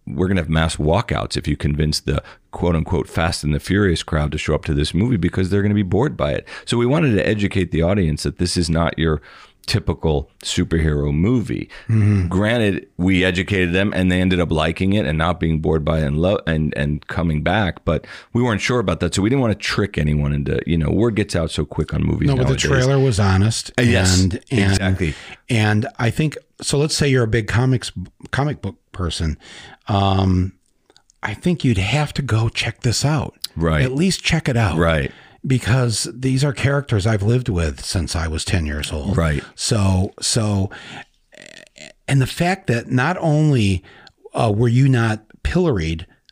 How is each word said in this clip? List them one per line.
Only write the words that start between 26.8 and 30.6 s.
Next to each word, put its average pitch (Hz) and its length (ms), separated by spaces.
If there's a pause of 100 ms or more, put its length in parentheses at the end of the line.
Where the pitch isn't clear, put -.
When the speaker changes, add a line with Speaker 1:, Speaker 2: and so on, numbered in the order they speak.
Speaker 2:
say 147 140
you're 131 160
a - 20
big 110 220
comics, 127 420 (420)
comic 139 280
book 95 160 (160)
person. 80 460 (500)
Um, 95 640 (720)